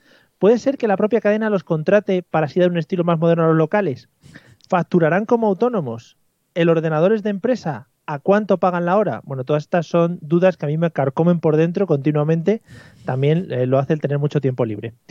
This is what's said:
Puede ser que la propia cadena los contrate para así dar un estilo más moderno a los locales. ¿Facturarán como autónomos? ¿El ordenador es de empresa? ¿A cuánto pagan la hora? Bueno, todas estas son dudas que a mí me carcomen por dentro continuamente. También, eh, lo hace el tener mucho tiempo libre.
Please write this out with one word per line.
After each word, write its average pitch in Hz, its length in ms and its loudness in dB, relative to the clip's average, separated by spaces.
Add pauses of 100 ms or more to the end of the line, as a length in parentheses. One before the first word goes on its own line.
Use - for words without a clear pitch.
(380)
Puede 220 220 4
ser 277 180 -2
que 226 120 -2
la 190 80 0
propia 214 240 0
cadena 214 280 0
los 196 140 -2
contrate 185 580 0
para 156 260 -2
así 156 120 -4
dar 180 100 4
un 175 80 -2
estilo 170 280 -4
más 170 120 2
moderno 170 280 2
a - 20 2
los 160 80 4
locales. 160 540 -2 (580)
¿Facturarán 175 580 0
como 226 220 0
autónomos? 180 680 -4 (380)
¿El 170 120 2
ordenador 165 460 2
es 214 100 -2
de 208 60 -4
empresa? 190 580 -4 (180)
¿A 147 140 -8
cuánto 196 380 2
pagan 175 260 -2
la 175 140 0
hora? 170 260 -2
Bueno, 131 220 -8
todas 151 180 -2
estas 170 240 -2
son 170 340 0
dudas 175 360 2
que - 80 -8
a - 20 -4
mí 151 100 -2
me 165 140 0
carcomen 160 480 0
por 151 160 2
dentro 170 320 0
continuamente. 156 760 0 (440)
También, 143 440 0
eh, 127 160 -2
lo 131 140 2
hace 143 140 -2
el 156 80 -2
tener 143 180 -2
mucho 147 220 -2
tiempo 127 240 0
libre. 110 280 -8 (180)